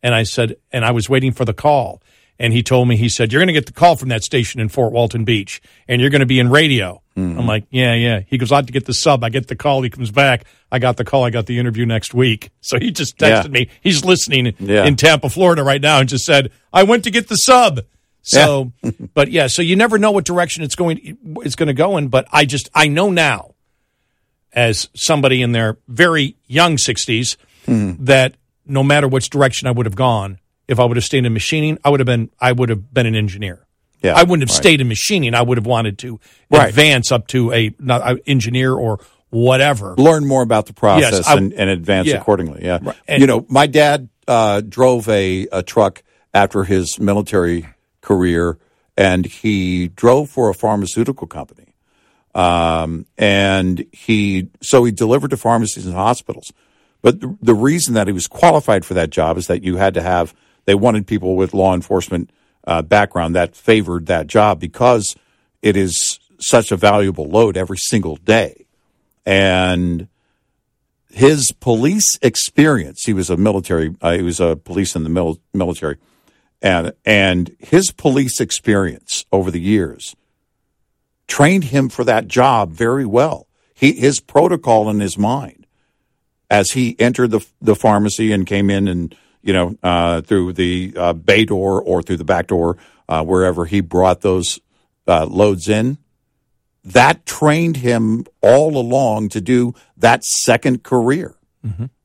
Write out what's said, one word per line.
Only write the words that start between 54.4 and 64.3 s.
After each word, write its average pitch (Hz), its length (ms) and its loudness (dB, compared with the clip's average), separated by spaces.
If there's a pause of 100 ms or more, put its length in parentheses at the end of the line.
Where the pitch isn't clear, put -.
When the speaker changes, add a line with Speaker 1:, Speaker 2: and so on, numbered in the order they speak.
Speaker 2:
so 123 220 4
he 117 80 0
delivered 120 380 -2
to 131 80 -4
pharmacies 113 480 -2
and 87 80 -8
hospitals. - 580 -4 (500)
But 123 180 4
the, 127 220 -10
the 113 120 6
reason 135 400 0
that 104 120 0
he 101 80 -4
was 90 120 -6
qualified 147 600 2
for - 80 -8
that 82 160 -2
job 80 260 -2
is 90 120 -8
that 90 140 -2
you 92 140 -4
had 98 160 0
to 90 80 -2
have, 87 340 -2 (300)
they 101 100 2
wanted 107 320 0
people 92 300 -2
with 95 160 -2
law 95 220 2
enforcement, 90 560 -4 (360)
uh, 82 140 -2
background 87 560 0
that 87 180 -2
favored 90 520 -2
that 80 200 -2
job 104 320 2